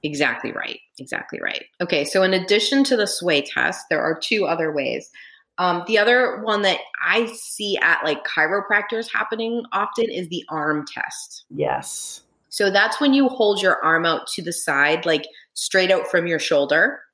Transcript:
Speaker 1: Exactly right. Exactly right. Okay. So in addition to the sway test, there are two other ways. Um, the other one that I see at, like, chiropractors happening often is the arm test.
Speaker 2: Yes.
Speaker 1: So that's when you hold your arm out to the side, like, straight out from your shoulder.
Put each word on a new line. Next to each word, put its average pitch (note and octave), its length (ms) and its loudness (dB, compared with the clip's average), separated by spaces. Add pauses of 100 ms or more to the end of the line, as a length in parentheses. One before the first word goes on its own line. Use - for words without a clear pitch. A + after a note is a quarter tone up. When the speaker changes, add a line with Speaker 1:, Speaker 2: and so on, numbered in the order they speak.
Speaker 1:
Exactly C#3+ 480 -2
right. - 280 -10 (200)
Exactly - 420 -8
right. - 240 -6 (160)
Okay. E3 240 0
So F#3+ 160 2
in F#3 120 4
addition G#3 520 2
to C4 100 2
the G#3 120 2
sway E3+ 340 2
test, - 480 -2
there D#3 120 2
are E3 160 0
two G#3 280 0
other D#3+ 260 0
ways. C#3+ 380 -4 (480)
Um, F3 300 0
the A3 100 2
other A#3+ 460 4
one G#3 180 0
that F#3+ 160 2 (260)
I F#3+ 300 2
see - 480 -6
at, E3+ 240 2
like, D3+ 180 -2
chiropractors G#3 880 0
happening A3+ 520 -2 (100)
often G#3 380 0
is F3 180 -8
the E3+ 200 -6
arm D3+ 360 -2
test. - 640 -10
Speaker 2:
Yes. - 720 -4 (280)
Speaker 1:
So G3+ 200 0
that's G#3 320 2
when C#4 140 4
you C#4 120 6
hold G#3 320 2
your F#3 240 2
arm E3 220 2
out D#3+ 300 0
to F3 80 -8
the E3+ 100 -6
side, D#3 540 2
like, D#3 180 2 (300)
straight F#3 340 0
out F#3 160 4
from E3+ 220 0
your E3 100 0
shoulder. D3+ 640 2 (140)